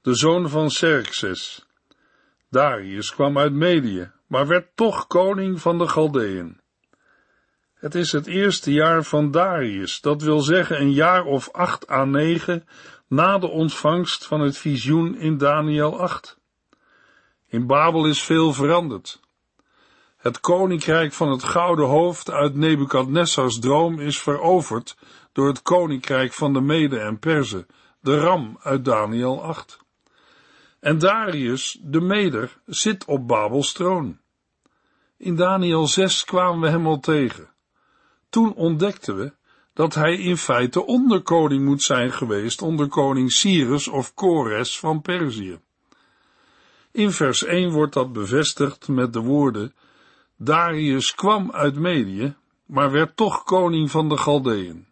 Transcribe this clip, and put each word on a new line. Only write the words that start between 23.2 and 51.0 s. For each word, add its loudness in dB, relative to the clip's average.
droom 0
is -6
veroverd -2
door 0
het -4
koninkrijk 0
van -2
de 2
Meden 0
en -6
Perzen, -2
de 2
ram 0
uit -2
Daniel 0
acht. -12
En 0
Darius, 0
de 0
Meder, -2
zit -2
op -4
Babels 0
troon. -2
In -4
Daniel 2
zes 0
kwamen 0
we 2
hem 2
al 0
tegen. -2
Toen 2
ontdekten -2
we -8
dat 0
hij 2
in -2
feite 0
onderkoning 2
moet 2
zijn 0
geweest -4
onder -2
koning 0
Cyrus 2
of -6
Kores 0
van -2
Perzië. -6
In 2
vers 0
één 0
wordt 0
dat -2
bevestigd -2
met 0
de -4
woorden: 0
"Darius 0